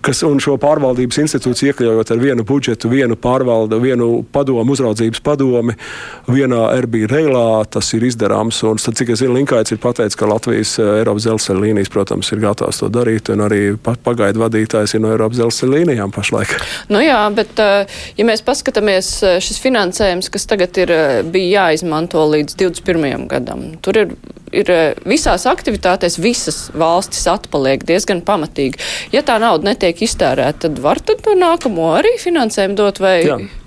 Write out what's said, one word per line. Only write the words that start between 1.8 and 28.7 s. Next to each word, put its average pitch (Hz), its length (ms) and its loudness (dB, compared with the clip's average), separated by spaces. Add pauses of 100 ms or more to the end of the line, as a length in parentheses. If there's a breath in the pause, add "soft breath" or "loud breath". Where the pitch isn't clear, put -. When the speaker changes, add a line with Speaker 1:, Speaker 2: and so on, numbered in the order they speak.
Speaker 1:
ar 117 60 2
vienu 120 280 0
budžetu, 127 420 0
vienu 120 280 2
pārvaldu, 117 680 2
vienu 120 500 2
padomu, 131 400 2
uzraudzības 113 500 0
padomi, 131 520 0 (560 loud breath)
vienā 127 320 2 (160)
R 127 100 0
B 110 200 0
Railā, 120 640 2
tas - 240 -4
ir 113 80 0
izdarāms. 110 640 0
Un 110 140 2
tad, 107 180 -4
cik 120 140 -2
es 107 100 0
zinu, 127 140 2
Linkaits 127 380 0
ir 110 80 -2
pateicis, 117 360 -2
ka 107 120 -2
Latvijas, 110 520 0
eh, 107 220 2
Eiropas 104 240 0
dzelzceļa 107 340 0
līnijas, 104 300 0
protams, 98 420 -2
ir 107 80 -2
gatavs - 400 -2
to 104 100 -2
darīt, 113 440 0
un 101 60 0
arī 104 380 0
pa-, 120 200 -4
pagaidu 110 480 0
vadītājs 107 500 0
ir 113 60 2
no 110 100 2
Eiropas 110 260 0
dzelzceļa 120 360 0
līnijām 127 400 0
pašlaik. 104 420 -4 (340 loud breath)
Speaker 2:
Nu 208 100 2
jā, 262 200 4 (160)
bet, - 240 -2
eh, 202 260 2 (320 loud breath)
ja 208 80 2
mēs 220 180 0
paskatāmies, 214 800 0
eh, 185 160 4
šis - 200 -6
finansējums, 190 680 0
kas - 160 -6
tagad 185 320 0
ir, 180 140 2
eh, 139 320 2
bija 190 440 2
jāizmanto 160 640 0
līdz 151 260 0
divdesmit 180 300 -2
pirmajam 143 420 -2
gadam, 131 540 -6
tur 208 160 0
ir, 208 100 4 (460)
ir, - 180 0
eh, 160 220 2 (120)
visās 196 400 0
aktivitātēs 196 720 0
visas 165 520 -2
valstis 165 560 0
atpaliek 139 560 0
diezgan 180 380 0
pamatīgi. 147 540 -2 (360 loud breath)